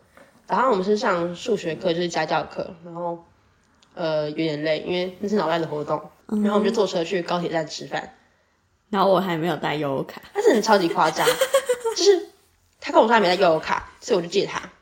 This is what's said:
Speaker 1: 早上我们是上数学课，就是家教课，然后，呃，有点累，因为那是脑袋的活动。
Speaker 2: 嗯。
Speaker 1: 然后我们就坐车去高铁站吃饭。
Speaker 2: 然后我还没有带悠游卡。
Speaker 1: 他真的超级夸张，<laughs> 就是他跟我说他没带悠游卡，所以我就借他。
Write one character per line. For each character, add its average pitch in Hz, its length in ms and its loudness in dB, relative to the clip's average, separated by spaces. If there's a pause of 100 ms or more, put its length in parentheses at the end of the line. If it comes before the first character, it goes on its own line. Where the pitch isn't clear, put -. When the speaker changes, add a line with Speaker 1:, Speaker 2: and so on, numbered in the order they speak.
(460)
Speaker 1:
早 180 100 -2
上 254 140 2
我 208 60 4
们 185 80 -2
是 208 120 2
上 175 380 -2
数 208 220 -2
学 165 180 -6
课， - 180 -2
就 170 80 -2
是 175 80 -2
家 165 160 -2
教 156 200 -2
课， - 260 -10 (140)
然 170 100 -14
后， 170 240 -6 (760)
呃， 156 360 -2
有 151 60 -10
点 156 260 -2
累， 156 240 -2
因 175 60 -4
为 180 280 -4
那 202 80 -4
是 208 80 0
脑 160 120 0
袋 170 100 0
的 165 80 -2
活 147 180 -6
动。 151 160 -4 (280)
Speaker 2:
嗯。 208 140 0
Speaker 1:
然 208 80 2
后 208 80 2
我 208 40 4
们 226 60 2
就 233 60 0
坐 208 120 2
车 175 180 -2
去 175 180 -2
高 175 160 -2
铁 165 100 -4
站 160 180 -2
吃 156 200 -12
饭。 - 280 -10 (760)
Speaker 2:
然 202 120 0
后 196 80 4
我 180 80 6
还 180 180 -2
没 160 120 -2
有 151 80 -2
带 151 180 -4
悠 143 220 -4
游 147 80 -4
卡。 - 180 -14 (100)
Speaker 1:
他 403 80 -2
真 427 140 6
的 208 80 2
超 208 160 4
级 170 100 2
夸 165 220 2
张， 165 160 -2 (320)
<laughs> 494 380 -2
就 339 80 0
是 381 240 6 (520)
他 - 120 -8
跟 320 100 8
我 220 60 4
说 233 40 4
他 226 60 6
没 190 80 4
带 180 80 4
悠 175 200 4
游 156 40 2
卡， - 320 -6 (100)
所 - 140 0
以 - 20 4
我 175 60 0
就 170 60 -10
借 180 180 0
他。 - 160 -8 (200)